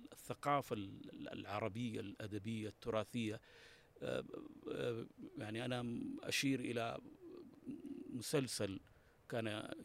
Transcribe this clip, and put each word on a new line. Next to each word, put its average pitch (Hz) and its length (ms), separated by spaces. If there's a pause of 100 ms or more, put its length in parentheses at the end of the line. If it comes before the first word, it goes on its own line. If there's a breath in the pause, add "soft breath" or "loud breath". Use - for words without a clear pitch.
(120)
الثقافة 139 600
ال-، 104 400
ال-، - 200
العربية 107 680
الأدبية 104 680
التراثية. 110 720 (600 loud breath)
آه، - 220 (480)
آه، 117 340 (320)
يعني، 113 280
أنا 120 340 (240)
أشير 135 360
إلى 117 380 (1120)
مسلسل 113 720 (500 soft breath)
كان 110 440 (120)